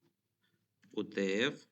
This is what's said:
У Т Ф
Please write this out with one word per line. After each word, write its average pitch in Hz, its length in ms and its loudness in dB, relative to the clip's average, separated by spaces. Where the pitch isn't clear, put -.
У 104 140 -4
Т 98 440 2
Ф - 240 -8